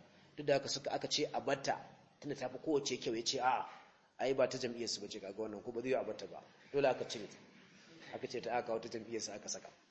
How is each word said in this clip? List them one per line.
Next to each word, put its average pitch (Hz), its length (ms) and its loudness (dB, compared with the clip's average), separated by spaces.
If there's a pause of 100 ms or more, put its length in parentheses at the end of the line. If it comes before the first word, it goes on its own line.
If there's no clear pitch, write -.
(360)
Duk 147 100 -6
da 143 80 8
haka 135 140 2
suka, - 220 -2
aka 139 180 0
ce - 240 2
a 120 80 0
batta, 135 380 2 (420)
tunda 143 140 -4
ta 123 140 -4
fi 123 100 -6
kowace 135 400 2
kyau, 120 160 0
ya 117 80 0
ce, 131 180 0
"A'a, 123 280 4 (500)
ai 131 160 4
ba 131 140 6
ta 131 100 -2
jam'iyyar 117 300 -2
su 98 120 -2
bace, 101 200 -8
kaga 98 220 -6
wannan 104 200 -4
ko 123 100 -6
ba 117 80 -2
zai 127 100 -2
yi 127 40 6
a 113 100 4
batta 101 220 -6
ba." 85 160 -12 (300)
Dole 139 160 6
aka 123 200 2
cire 104 200 -6
ta. - 80 -16 (760)
Aka 120 140 -4
ce 120 120 -4
ta 110 120 -4
aka 120 140 2
kawo 113 140 0
ta 117 80 -6
jam'iyyar 110 340 -4
su - 100 -4
aka 101 160 -8
saka. 98 200 -8 (220)